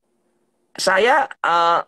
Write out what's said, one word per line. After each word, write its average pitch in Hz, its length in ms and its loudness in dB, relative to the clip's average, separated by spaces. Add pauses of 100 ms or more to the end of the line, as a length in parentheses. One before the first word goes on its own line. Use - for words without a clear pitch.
(760)
saya, 214 520 0
eh, 170 600 0